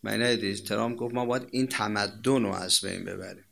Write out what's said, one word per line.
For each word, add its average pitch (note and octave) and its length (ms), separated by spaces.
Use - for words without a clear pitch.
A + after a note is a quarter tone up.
من G#2+ 200
ندیدید G#2+ 440
ترامپ A2+ 320
گفت: A#2+ 160
«ما B2 120
باید B2 240
این C3 160
تمدن G#2+ 760
رو G2 100
از F#2 280
بین F#2 240
ببریم»؟ F#2+ 480